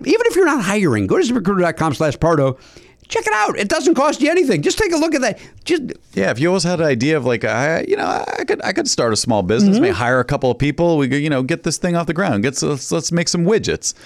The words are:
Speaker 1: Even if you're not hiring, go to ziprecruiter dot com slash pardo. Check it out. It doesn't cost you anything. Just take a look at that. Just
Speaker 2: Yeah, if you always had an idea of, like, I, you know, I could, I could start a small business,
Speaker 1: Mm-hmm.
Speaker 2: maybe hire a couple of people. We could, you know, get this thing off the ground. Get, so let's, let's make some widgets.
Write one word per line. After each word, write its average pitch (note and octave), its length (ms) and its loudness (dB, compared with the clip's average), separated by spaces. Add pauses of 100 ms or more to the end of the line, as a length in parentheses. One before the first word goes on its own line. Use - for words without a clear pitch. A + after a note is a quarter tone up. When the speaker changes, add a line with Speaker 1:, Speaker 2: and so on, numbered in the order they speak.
Speaker 1:
Even G#4+ 200 2
if - 80 0
you're F4+ 100 4
not C#4 180 0
hiring, D#3+ 440 2
go A#3+ 120 2
to F#4 40 2 (100)
ziprecruiter G3 280 0
dot E3+ 160 0
com D#3 160 0
slash D3+ 260 -2
pardo. D3 380 2 (500)
Check - 180 -4
it G#4+ 80 0
out. G#4+ 240 0
It G3+ 120 -2
doesn't D#4 260 2
cost C#4 260 2
you C#4+ 80 4
anything. C#4 320 2
Just - 160 0
take G#4 140 0
a F4 40 0
look D#4 200 2
at C4+ 60 0
that. A3+ 180 -2 (260)
Just E4 160 0 (320)
Speaker 2:
Yeah, F#2+ 160 0
if A2+ 80 -2
you D#3 120 2
always F#3+ 120 0
had F3 180 -2
an E3 60 2
idea C#3+ 320 2
of, B2 80 -4
like, A#2+ 180 0
I, C3 440 -2
you G4 100 2
know, - 80 -4
I - 380 -4
could, E4+ 200 -2
I - 80 -4
could C#4 160 -4
start A#2+ 260 0
a - 20 0
small G#2+ 260 0
business, F#3+ 360 2
Speaker 1:
Mm-hmm. B3+ 40 2
Speaker 2:
maybe - 140 2
hire B2 240 0
a B2 40 0
couple C3+ 280 0
of A#2+ 80 -4
people. D#3 400 0
We C#3 100 2
could, C#3+ 140 0
you D#3 60 -2
know, C3+ 120 0
get D#3+ 220 -4
this E3 160 -4
thing F3 160 -2
off E3+ 100 0
the E3 80 -4
ground. D3+ 300 0
Get, C3 120 -2
so - 120 -4
let's, D3 240 -4
let's E3 200 -4
make E3+ 160 0
some E3+ 180 0
widgets. E3+ 500 -2 (100)